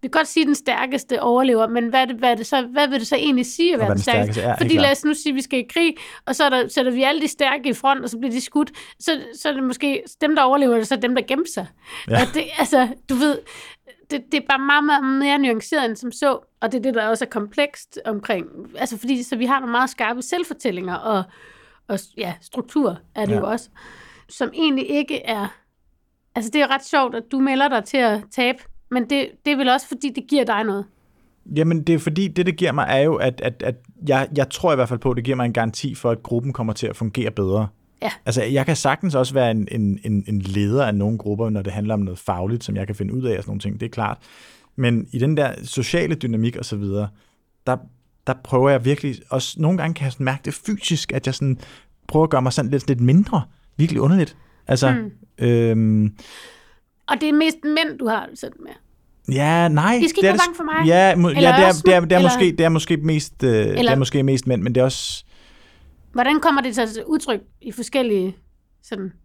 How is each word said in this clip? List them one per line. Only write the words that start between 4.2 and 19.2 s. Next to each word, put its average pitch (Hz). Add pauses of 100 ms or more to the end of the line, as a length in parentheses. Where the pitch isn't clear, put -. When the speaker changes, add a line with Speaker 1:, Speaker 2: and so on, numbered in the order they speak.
Speaker 2:
stærkeste 110
er, -
Speaker 1:
Fordi -
Speaker 2:
ikke 320
Speaker 1:
lad -
Speaker 2:
klart. 277
Speaker 1:
os -
nu 302
sige, 302
at -
vi 262
skal -
i 240
krig, 330 (320)
og 262
så 311
er 285
der, 254
sætter 254
vi 247
alle 277
de 302
stærke 277
i 247
front, 269
og 233
så 233
bliver 240
de 247
skudt. 302 (300)
Så, 320 (220)
så 311
er 294
det 269
måske 269 (180)
dem, 302
der 294
overlever, 262
det 233
er 220
så 269
dem, 247
der 247
gemmer 277
sig. 180 (420)
Speaker 2:
Ja. -
Speaker 1:
Og 254
det, 320 (140)
altså, 254 (200)
du 269
ved, 285 (720)
det, 285 (100)
det 294
er -
bare 269
meget, 285
meget 277
mere 285
nuanceret 262
end 226
som 240
så, 277 (220)
og 214
det 262
er 214
det, 262
der 214
også 226
er 233
komplekst 247
omkring, 202 (320)
altså 240
fordi, 240